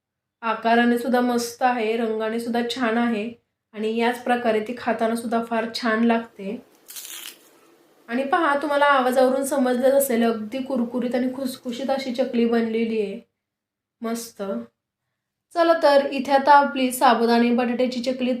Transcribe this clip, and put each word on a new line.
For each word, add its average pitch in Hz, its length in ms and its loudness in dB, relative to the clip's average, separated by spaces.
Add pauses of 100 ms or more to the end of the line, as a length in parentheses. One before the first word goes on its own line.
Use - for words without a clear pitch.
(420)
आकाराने 233 560 2
सुद्धा 247 220 0
मस्त 240 420 -2
आहे, 233 340 0
रंगाने 220 440 -4
सुद्धा 233 200 -2 (140)
छान 233 240 0
आहे 233 320 -2 (440)
आणि 220 220 -4
याच 233 280 -2
प्रकारे 240 360 0
ती 240 180 -8
खाताना 233 380 -2
सुद्धा 226 280 -2
फार 226 300 -4
छान 233 300 0
लागते. 233 520 -2 (1500)
आणि 247 160 -4
पहा, 311 380 0
तुम्हाला 285 220 2
आवाजावरून 262 600 4
समजलंच 262 480 2
असेल, 254 320 2
अगदी 226 340 -2
कुरकुरीत 247 560 -4
आणि 254 200 -2
खुसखुशीत 254 560 -8
अशी 269 240 -2
चकली 247 320 0
बनलेली 226 540 0
आहे, 196 200 -6 (840)
मस्त. 226 400 -8 (1120)
चला 339 180 4 (100)
तर, 285 240 6
इथे 285 260 -4
आता 277 200 4
आपली 277 400 4
साबुदाणे 233 580 4
बटाट्याची 240 520 0
चकली 254 380 -2